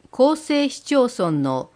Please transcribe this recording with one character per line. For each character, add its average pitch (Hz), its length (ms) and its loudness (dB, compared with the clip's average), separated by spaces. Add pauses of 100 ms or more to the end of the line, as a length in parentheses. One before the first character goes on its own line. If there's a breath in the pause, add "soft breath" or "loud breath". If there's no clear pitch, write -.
構 285 260 2
成 285 340 -2
市 - 120 -14
町 269 260 2
村 185 240 -4
の 135 440 -2